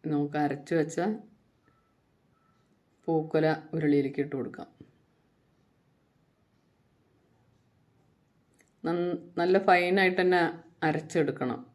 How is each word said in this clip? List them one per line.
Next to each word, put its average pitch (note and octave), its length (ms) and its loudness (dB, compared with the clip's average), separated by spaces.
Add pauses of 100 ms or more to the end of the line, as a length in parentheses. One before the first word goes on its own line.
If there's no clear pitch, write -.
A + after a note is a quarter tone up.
(120)
നമുക്ക് D3 320 -2
അരച്ച് C#3+ 360 -4
വെച്ച D#3 200 -2 (2000)
പൂക്കുല D#3 420 0 (280)
ഉരുളിയിലേക്ക് C#3+ 500 0
ഇട്ട് D3 120 -8
കൊടുക്കാം. - 320 -10 (4000)
നന്ന-, F3 340 -2 (200)
നല്ല F#3 180 4 (100)
ഫൈനായിട്ട് F3+ 540 4
തന്നെ F3+ 200 4 (460)
അരച്ചെടുക്കണം. D3+ 720 -2 (140)